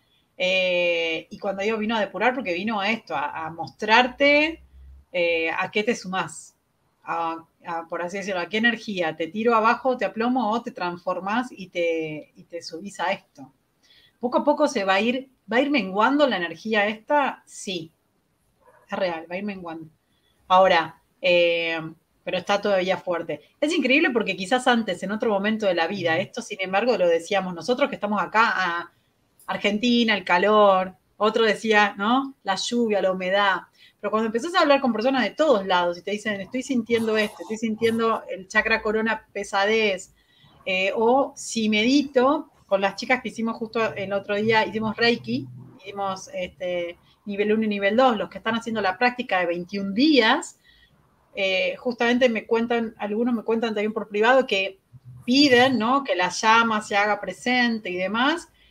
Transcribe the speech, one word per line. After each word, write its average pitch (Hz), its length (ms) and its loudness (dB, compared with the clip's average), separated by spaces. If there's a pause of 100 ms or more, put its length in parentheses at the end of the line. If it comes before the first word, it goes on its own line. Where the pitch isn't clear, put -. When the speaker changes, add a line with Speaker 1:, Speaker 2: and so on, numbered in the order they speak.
(360)
Speaker 1:
Eh, 175 960 0
y - 80 -14
cuando 196 240 -4
digo 214 160 -2
vino 220 180 -2
a 214 40 0
depurar, 202 340 0
porque 214 180 -4
vino 202 280 -4
a 196 100 0
esto, 226 240 -6
a, 160 320 -6
a 160 40 -10
mostrarte, 254 1120 0 (500)
eh, 170 440 0
a 185 140 -4
qué 208 140 -2
te 233 100 0
sumás, 185 580 -8 (500)
a, 165 400 -6 (220)
a, 165 220 -8
por - 140 -6
así 208 160 -8
decirlo, 190 220 -6
a 170 80 -6
qué 214 100 -4
energía, 208 580 -2
¿te 165 120 -6
tiro 220 260 0
abajo, 240 420 2
te 233 80 -4
aplomo 233 460 -2
o 233 120 -2
te 233 80 -12
transformás 185 800 -6
y 185 180 -14
te, 160 680 -4
y 185 100 -20
te 170 180 -14
subís 190 380 -14
a 175 120 0
esto? 147 400 -12 (680)
Poco 240 180 0
a 220 60 0
poco 294 240 2
se 202 160 -2
va 190 100 2
a 202 60 4
ir, 254 300 -2 (220)
va 233 60 2
a - 20 6
ir 285 100 0
menguando 240 560 2
la 208 120 0
energía 202 480 -2
esta, 240 600 0
sí, 165 460 -10 (1000)
es 196 80 -6
real, 170 320 -4
va 180 40 -6
a 185 40 -6
ir 202 60 -8
menguando. 165 460 -10 (580)
Ahora, 180 540 6 (180)
eh, 170 600 2 (440)
pero 185 140 -4
está 202 220 0
todavía 190 360 0
fuerte. 165 460 -6 (180)
Es 302 160 0
increíble 294 340 4
porque 202 260 -2
quizás 247 300 -2
antes, 226 360 0
en 196 100 -6
otro 220 180 -2
momento 214 360 0
de 185 80 2
la 165 120 0
vida, 175 260 -2
Speaker 2:
Ujú. 165 100 0
Speaker 1:
esto, - 200 -10
sin - 180 -12
embargo, 202 360 0
lo 180 100 2
decíamos 180 480 0
nosotros 247 340 -2
que - 80 -10
estamos 208 240 -2
acá, 214 360 2
a 170 360 -4 (540)
Argentina, 214 720 0
el 180 80 -6
calor, 190 720 4 (220)
otro 220 280 2
decía, 208 540 2
¿no? 262 440 0
La 190 140 -2
lluvia, 220 460 0
la 185 100 2
humedad. 185 480 0 (400)
Pero 202 100 -4
cuando 220 160 0
empezás 233 280 -4
a 370 60 4
hablar 285 200 4
con 254 120 2
personas 247 300 0
de 202 80 -2
todos 240 360 2
lados 180 320 0
y 175 40 -16
te - 80 -8
dicen, 208 300 -4
"Estoy 247 220 -6
sintiendo 226 540 0
esto, 208 260 -2
estoy 214 160 -8
sintiendo 226 680 0
el 185 200 -12
chakra 220 340 0
corona 220 500 -2
pesadez", 202 840 0 (520)
eh, 190 280 0
o 254 420 2
si 220 320 -4
medito, 262 800 2 (160)
con 196 140 0
las 196 160 -2
chicas 247 260 -2
que 220 60 -8
hicimos 226 280 -4
justo 220 380 -4
el 196 180 -6
otro 202 240 -2
día, 220 300 2
hicimos 214 300 -4
Reiki, 233 500 0 (320)
hicimos, 196 560 -8
este, 180 640 -6 (280)
nivel 208 260 0
uno 220 120 2
y 214 40 0
nivel 202 280 0
dos, 247 200 6
los 180 120 -4
que 196 100 -14
están 226 160 -4
haciendo 226 260 -4
la 185 180 -2
práctica 240 420 0
de 175 60 0
veintiún 190 480 -4
días, 254 640 4 (760)
eh, 190 420 -2
justamente 247 520 2
me 214 180 -4
cuentan, 233 520 0
algunos 220 360 -2
me 214 80 -2
cuentan 226 320 -2
también 214 180 -2
por 214 160 -6
privado 240 380 4
que 196 320 -2 (460)
piden, 254 540 6
¿no? 262 260 0
Que 185 100 -2
la 180 140 0
llama 220 540 4
se 208 140 -4
haga 208 240 2
presente 226 720 -2
y 180 60 -6
demás, 240 520 -2 (220)